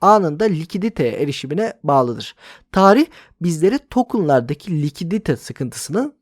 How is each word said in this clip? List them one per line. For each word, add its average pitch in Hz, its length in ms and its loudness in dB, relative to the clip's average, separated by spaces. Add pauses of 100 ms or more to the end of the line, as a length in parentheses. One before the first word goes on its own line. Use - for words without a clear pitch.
anında 190 440 4
likiditeye 180 680 -2
erişimine 143 600 -4 (100)
bağlıdır. 131 520 0 (360)
Tarih 196 340 6 (360)
bizlere 170 380 0 (100)
tokenlardaki 151 920 0
likidite 165 540 -4
sıkıntısının 147 880 -6